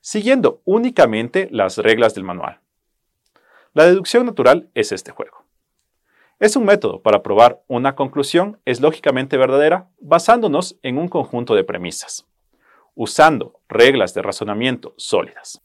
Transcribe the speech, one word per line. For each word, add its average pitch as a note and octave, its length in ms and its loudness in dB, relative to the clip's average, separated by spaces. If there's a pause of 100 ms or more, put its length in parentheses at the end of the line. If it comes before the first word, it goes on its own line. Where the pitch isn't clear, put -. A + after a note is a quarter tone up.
siguiendo A3 640 -2
únicamente F#3 840 0
las F#2+ 280 -4
reglas A2 360 2
del F#2+ 100 -12
manual. F2+ 360 -12 (1120)
La D3+ 140 4
deducción F#3+ 400 2
natural D3 480 2
es A2 180 -4
este - 200 -12
juego. - 320 -16 (960)
Es G#3+ 160 2
un A#3 100 0
método G3 340 0
para G#2+ 220 2
probar A2+ 460 4
una C3 260 -4
conclusión D3 720 -4
es A#2+ 140 -4
lógicamente C3+ 580 -2
verdadera C#3+ 500 0 (100)
basándonos F3+ 840 0
en B2+ 160 -6
un F3 100 -6
conjunto B2 460 -4
de G2 100 2
premisas, - 600 -12 (680)
usando C#3+ 720 0
reglas A#2 460 2
de G2 80 -8
razonamiento G#2+ 800 -6
sólidas. - 680 -6